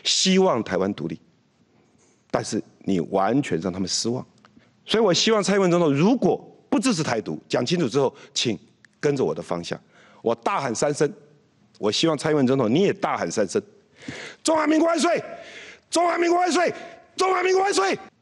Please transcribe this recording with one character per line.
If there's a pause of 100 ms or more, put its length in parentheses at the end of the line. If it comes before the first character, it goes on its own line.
希
望
台
湾
独
立， (1120)
但
是 (200)
你
完
全
让
他
们
失
望。 (600)
所
以
我
希
望
蔡
英
文
总
统
如
果 (240)
不
支
持
台
独，
讲
清
楚
之
后， (220)
请 (400)
跟
着
我
的
方
向， (420)
我
大
喊
三
声。 (680)
我
希
望
蔡
英
文
总
统
你
也
大
喊
三
声 (800)
：“中
华
民
国
万
岁！ (640)
中
华
民
国
万
岁！ (400)
中
华
民
国
万
岁！” (240)